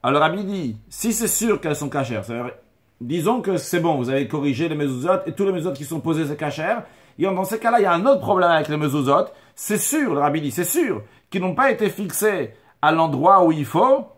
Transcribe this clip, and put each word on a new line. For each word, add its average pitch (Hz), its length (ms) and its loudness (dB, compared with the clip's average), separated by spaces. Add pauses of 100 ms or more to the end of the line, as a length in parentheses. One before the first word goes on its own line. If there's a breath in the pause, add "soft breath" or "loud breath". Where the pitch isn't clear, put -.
Alors 131 120 2
le 147 40 4
rabbi 165 260 2
dit, 170 340 -6 (100)
si - 240 -4
c'est 220 160 -2
sûr 214 320 0
qu'elles 151 160 -2
sont 147 140 -8
cachères, 117 340 -4
ça 117 80 -10
veut 120 120 -6
dire, - 80 -10 (500)
disons 175 400 -2
que 190 160 -2
c'est 175 220 -2
bon, 165 160 2
vous 123 120 -2
avez 135 200 -2
corrigé 143 400 -2
les 156 80 -4
mezuzot 147 500 -2
et 160 60 -8
tous 202 120 -2
les 196 80 0
mezuzot 175 200 -4
qui 143 120 -10
sont 160 160 -8
posés 160 260 -2
c'est 147 100 -6
cachère, 160 480 -4 (340 loud breath)
et 147 40 0
dans 190 220 0
ces 220 140 -6
cas-là, 233 220 2
il 196 40 4
y - 20 2
a 175 80 4
un 175 100 0
autre 277 160 4
problème 185 300 2
avec 151 180 2
les 151 80 -2
mezuzot, 139 500 2 (320 loud breath)
c'est 208 200 -2
sûr, 277 340 0
le 143 80 0
rabbi 147 220 0
dit, 143 80 -4
c'est 175 140 -4
sûr, 196 380 -2 (280 soft breath)
qu'ils 190 100 -2
n'ont 185 140 -2
pas 269 160 2
été 214 180 0
fixés 202 640 -2 (300 soft breath)
à 151 100 6
l'endroit 165 500 4
où 165 100 6
il 151 120 -2
faut 240 420 4 (120)